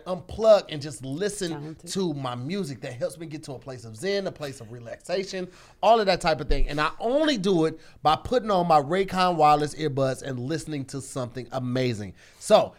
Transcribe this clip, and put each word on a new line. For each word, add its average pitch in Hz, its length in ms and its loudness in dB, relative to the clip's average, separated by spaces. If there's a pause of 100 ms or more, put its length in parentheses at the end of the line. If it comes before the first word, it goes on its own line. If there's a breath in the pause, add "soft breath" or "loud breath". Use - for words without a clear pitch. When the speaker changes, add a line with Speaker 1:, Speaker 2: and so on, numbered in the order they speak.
Speaker 1:
unplug 196 600 4
and 151 120 -8
just 131 240 -12
listen 175 460 -4
Speaker 2:
Talented. 156 400 -12
Speaker 1:
to 180 240 -2
my 131 180 -4
music 139 480 -6
that 127 120 -10
helps 156 260 -6
me 170 80 -10
get 147 160 -12
to 147 100 -12
a 120 60 -12
place 120 260 -14
of 110 100 -14
zen, 196 300 -4
a 170 60 -4
place 139 300 -12
of 110 100 -18
relaxation, 180 760 -6 (360 soft breath)
all 226 160 6
of 208 80 2
that 175 120 4
type 156 220 0
of 143 80 -4
thing. - 180 4
And 147 140 -2
I 156 80 2 (100)
only 277 380 2
do 175 280 2
it 160 140 -4 (220 soft breath)
by 151 140 4
putting 202 340 -2
on 180 180 4
my 151 140 8
Raycon 185 540 0
wireless 151 400 4
earbuds 135 480 -2
and 131 160 -6
listening 143 460 -6
to 139 160 -10
something 123 500 -8
amazing. 123 640 -2 (240 soft breath)
So 165 400 4